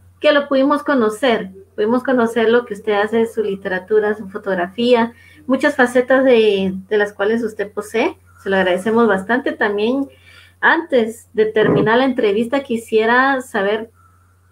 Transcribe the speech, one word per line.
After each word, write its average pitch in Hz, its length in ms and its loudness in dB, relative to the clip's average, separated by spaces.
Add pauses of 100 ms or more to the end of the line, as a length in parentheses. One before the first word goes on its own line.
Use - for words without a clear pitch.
(200)
que 302 100 4
lo 285 160 2
pudimos 285 380 0
conocer, 220 680 0 (240)
pudimos 233 300 0
conocer 226 460 0
lo 240 160 2
que 202 80 -10
usted 214 180 -6
hace, 220 340 0
su 226 160 -6
literatura, 196 720 -2
su 208 140 -14
fotografía, 214 840 -2 (360)
muchas 269 260 0
facetas 254 500 2
de, 208 480 2 (160)
de 214 100 0
las 202 140 0
cuales 220 300 -2
usted 208 300 -8
posee. 226 440 -4 (280)
Se - 40 -8
lo 196 60 0
agradecemos 190 540 2
bastante. 202 440 -2
También, 240 560 -2 (520)
antes 247 720 0
de 214 140 0
terminar 214 520 2
la 262 60 2
entrevista, 240 580 -2
quisiera 240 760 0
saber 220 500 -4 (600)